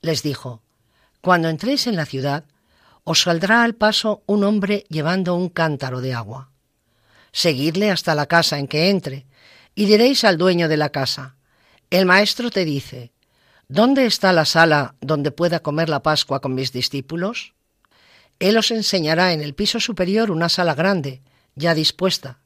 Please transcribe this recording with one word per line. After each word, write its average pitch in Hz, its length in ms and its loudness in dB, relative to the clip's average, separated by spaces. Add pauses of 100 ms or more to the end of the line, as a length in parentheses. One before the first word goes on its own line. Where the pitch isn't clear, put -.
Les 160 220 -2
dijo: 127 400 -8 (580)
"Cuando 170 280 2
entréis 220 400 -2
en 220 80 -2
la 156 100 -4
ciudad, 139 380 -4 (600)
os 160 180 0
saldrá 190 420 2
al 233 100 -2
paso 214 520 0
un 202 180 2
hombre 202 460 0
llevando 170 440 -2
un 180 140 -2
cántaro 135 540 -4
de 131 100 -4
agua. 117 380 -10 (840)
Seguidle 165 580 0
hasta 170 240 -2
la 147 120 -2
casa 160 320 2
en 139 100 -6
que 160 220 0
entre, 139 360 -4 (480)
y 208 120 0
diréis 226 360 4
al 196 140 4
dueño 170 320 2
de 156 80 2
la 151 140 0
casa: 135 460 -6 (520)
'El 185 160 2
maestro 202 460 2
te 185 140 -2
dice: 131 460 -6 (580)
"¿Dónde 247 360 4
está 190 280 2
la 160 120 4
sala 151 560 2
donde 143 300 -2
pueda 170 300 -2
comer 160 280 -2
la 143 140 -2
Pascua 143 380 0
con 131 140 -4
mis 127 180 -4
discípulos?"' 151 840 -6 (840)
Él 196 200 2
os 220 120 0
enseñará 180 600 0
en 160 80 -2
el 147 140 -8
piso 214 260 -2
superior 208 500 0
una 165 180 0
sala 170 260 0
grande, 147 480 -2 (320)
ya 165 200 0
dispuesta. 156 720 -2